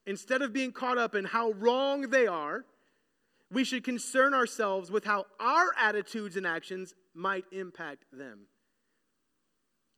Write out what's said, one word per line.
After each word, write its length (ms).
instead 360
of 100
being 220
caught 240
up 180
in 80
how 280
wrong 580
they 180
are, 380
we 140
should 220
concern 480
ourselves 580
with 140
how 200
our 280
attitudes 560
and 100
actions 480
might 400
impact 580
them. 360